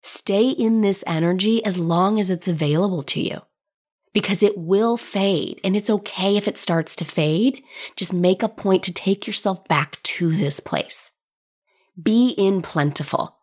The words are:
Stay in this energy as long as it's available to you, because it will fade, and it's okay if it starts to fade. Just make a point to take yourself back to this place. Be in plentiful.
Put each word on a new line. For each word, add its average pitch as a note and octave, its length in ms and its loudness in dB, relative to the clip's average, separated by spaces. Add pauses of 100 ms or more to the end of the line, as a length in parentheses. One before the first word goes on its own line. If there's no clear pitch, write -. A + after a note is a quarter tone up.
Stay G#3 480 0
in A3+ 300 2
this G3 260 0
energy F#3 580 0
as F3+ 140 -2
long F3+ 420 2
as F#3+ 100 -2
it's F3+ 180 -4
available D#3+ 540 0
to - 180 -2
you, - 200 -6 (720)
because G3 300 0
it G#3 140 4
will G3 400 0
fade, G3 680 -2
and F#3+ 120 2
it's G#3 140 -2
okay G3+ 460 0
if G3+ 120 0
it - 80 -6
starts E3 400 -2
to - 80 -6
fade. E3 580 0 (340)
Just - 180 -2
make F3+ 280 2
a G#3+ 60 0
point F#3+ 360 0
to F3+ 80 -4
take G3 340 -2
yourself G3 420 -2
back D3 360 -2
to - 260 0
this D3+ 300 0
place. - 520 -4 (880)
Be A3+ 380 4
in G3 240 2
plentiful. - 800 -2